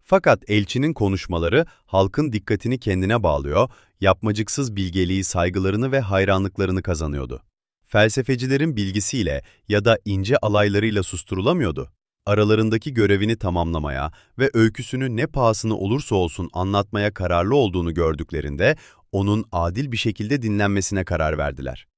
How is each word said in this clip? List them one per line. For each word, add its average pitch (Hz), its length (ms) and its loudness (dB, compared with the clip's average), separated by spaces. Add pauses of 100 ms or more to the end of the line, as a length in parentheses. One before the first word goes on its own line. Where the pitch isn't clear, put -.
Fakat 160 500 2
elçinin 123 420 0
konuşmaları 95 720 0 (200)
halkın 98 460 0
dikkatini 113 460 -2
kendine 101 440 0
bağlıyor, 76 480 0 (300)
yapmacıksız 104 760 0
bilgeliği 95 480 0
saygılarını 95 680 0
ve 135 80 2
hayranlıklarını 95 800 0
kazanıyordu. 73 600 -4 (440)
Felsefecilerin 127 920 0
bilgisiyle 98 680 -2 (260)
ya 101 160 2
da 113 200 6
ince 98 340 0
alaylarıyla 104 640 2
susturulamıyordu. 95 920 -2 (340)
Aralarındaki 107 680 2
görevini 104 420 2
tamamlamaya 80 760 -2 (260)
ve 131 160 2
öyküsünü 120 640 0
ne 127 100 -2
pahasına 113 480 0
olursa 110 400 -2
olsun 90 380 -2
anlatmaya 101 640 -2
kararlı 90 420 0
olduğunu 87 380 0
gördüklerinde 80 800 -2 (360)
onun 101 400 0
adil 90 400 -4
bir 113 40 -6
şekilde 117 460 -2
dinlenmesine 101 640 0
karar 80 340 -2
verdiler. 67 480 -6 (120)